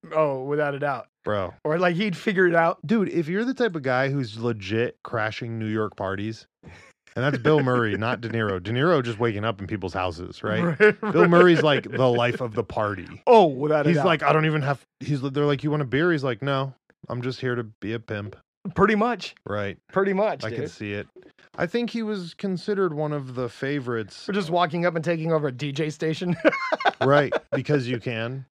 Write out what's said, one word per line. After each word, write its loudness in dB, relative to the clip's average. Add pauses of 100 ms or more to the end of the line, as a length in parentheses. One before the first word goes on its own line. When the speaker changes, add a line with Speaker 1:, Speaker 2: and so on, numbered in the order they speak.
(140)
Speaker 1:
Oh, 2
without 0
a -8
doubt. -4 (160)
Speaker 2:
Bro. -2 (100)
Speaker 1:
Or, 0
like, 2
he'd -2
figure 2
it 4
out. 4
Speaker 2:
Dude, 2
if -2
you're -2
the -2
type -2
of -6
guy 2
who's -4
legit -2
crashing -4
New -4
York -2
parties, -6 (180)
and -10
that's 0
Bill 4
Murray, 2
Speaker 1:
<laughs> -6
Speaker 2:
not -2
De -8
Niro. -2
De -6
Niro 2
just -6
waking -2
up -4
in -8
people's -6
houses, -6
right? 0
Speaker 1:
Right, 4
Speaker 2:
Bill 2
Speaker 1:
right. 6
Speaker 2:
Murray's, 8
like, 2
the 2
life 2
of -6
the -2
party. -6
Speaker 1:
Oh, 10
without 0
a 4
Speaker 2:
He's 4
Speaker 1:
doubt. 2
Speaker 2:
like, 2
"I 4
don't 4
even 0
have," -2 (200)
he's, -2
they're 0
like, 0
"You 0
want 0
a -2
beer?" 2
He's -2
like, -2
"No, -2 (360)
I'm -6
just -6
here -2
to -4
be -10
a -6
pimp." -10 (380)
Speaker 1:
Pretty 6
much. -2 (120)
Speaker 2:
Right. -6 (140)
Speaker 1:
Pretty 0
much, -2
Speaker 2:
I -6
Speaker 1:
dude. -8
Speaker 2:
can -6
see -8
it. -8 (480)
I -2
think -4
he -6
was -6
considered -2
one -2
of -6
the -4
favorites. -6
Speaker 1:
For -4
just -2
walking 0
up 0
and -4
taking 0
over 2
a -4
D -6
J -2
station. -2
<laughs> 2 (540)
Speaker 2:
Right, 4 (200)
because 0
you -4
can. -6